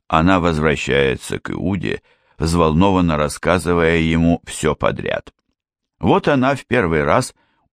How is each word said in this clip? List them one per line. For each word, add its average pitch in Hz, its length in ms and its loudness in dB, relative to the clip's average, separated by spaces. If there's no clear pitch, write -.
она 87 320 2
возвращается 69 1000 -2
к - 120 -12
Иуде, 78 500 -4
взволнованно 85 800 2
рассказывая 82 800 0
ему 82 480 2
всё - 300 -4
подряд. 50 580 -4
Вот 170 280 0
она 139 280 0
в - 100 -12
первый 82 380 0
раз 95 300 0